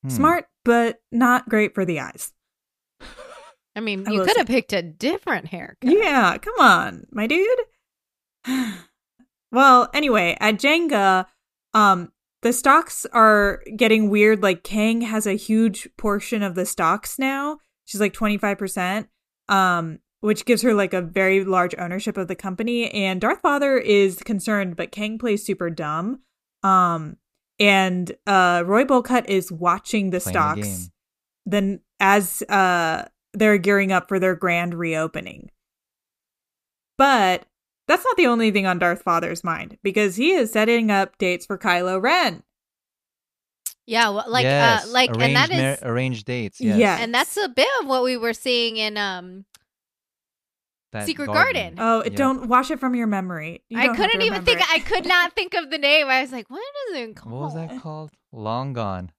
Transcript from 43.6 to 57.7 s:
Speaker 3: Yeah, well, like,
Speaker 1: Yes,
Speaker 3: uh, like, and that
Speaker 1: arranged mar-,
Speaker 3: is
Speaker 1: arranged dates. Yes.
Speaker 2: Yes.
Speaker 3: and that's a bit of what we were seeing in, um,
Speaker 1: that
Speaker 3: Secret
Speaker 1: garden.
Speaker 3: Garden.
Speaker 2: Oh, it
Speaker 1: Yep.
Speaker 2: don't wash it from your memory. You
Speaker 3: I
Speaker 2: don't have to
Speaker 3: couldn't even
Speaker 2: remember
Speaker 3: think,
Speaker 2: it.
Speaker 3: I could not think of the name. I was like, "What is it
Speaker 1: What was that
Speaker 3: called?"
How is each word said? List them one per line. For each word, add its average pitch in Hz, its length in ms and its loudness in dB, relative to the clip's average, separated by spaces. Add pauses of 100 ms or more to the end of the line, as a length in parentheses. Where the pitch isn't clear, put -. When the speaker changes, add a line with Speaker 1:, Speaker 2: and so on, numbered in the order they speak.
Speaker 3:
Yeah, 226 240 0
well, 202 180 -4
like, 247 160 0
Speaker 1:
Yes, 220 420 4
Speaker 3:
uh, 214 60 -12
like, 254 200 2
and 113 240 0
that 294 140 2
Speaker 1:
arranged 370 120 0
mar-, 135 120 0
Speaker 3:
is 139 100 -8
Speaker 1:
arranged 123 420 -4
dates. 123 340 -8
Yes. 220 200 2
Speaker 2:
Yes. 370 220 2
Speaker 3:
and 233 120 -6
that's 262 240 -2
a 392 120 -2
bit 262 180 2 (140)
of 285 60 -6
what 254 160 0
we 254 140 -2
were 226 160 -4
seeing 233 440 -2
in, 214 200 -4
um, 190 480 -8 (1500)
Speaker 1:
that 104 100 -8
Speaker 3:
Secret 285 220 -6
Speaker 1:
garden. 262 480 -2
Speaker 3:
Garden. - 40 -14
Speaker 2:
Oh, 226 200 0
it - 140 -4
Speaker 1:
Yep. 208 40 -6
Speaker 2:
don't 262 300 -2
wash 254 240 2
it 277 80 -4
from 254 160 -2
your 233 120 -2
memory. 180 600 -6
You 226 80 -8
Speaker 3:
I 247 80 2
Speaker 2:
don't 240 100 0
have 392 100 0
to 427 60 0
Speaker 3:
couldn't 466 140 0
even 403 140 -2
Speaker 2:
remember - 120 0
Speaker 3:
think, 453 100 0
Speaker 2:
it. 330 100 0
Speaker 3:
I 330 80 0
could - 280 -4
not 349 280 2
think 381 180 -6
of 330 160 -4
the 311 80 -6
name. 285 300 2
I 262 140 0
was 254 100 -8
like, 247 180 -12
"What 320 120 -12 (280)
is 359 80 -8
it 226 280 -12
Speaker 1:
What 113 60 -14 (100)
was 151 120 -8
that 160 160 -10
Speaker 3:
called?" 254 120 -14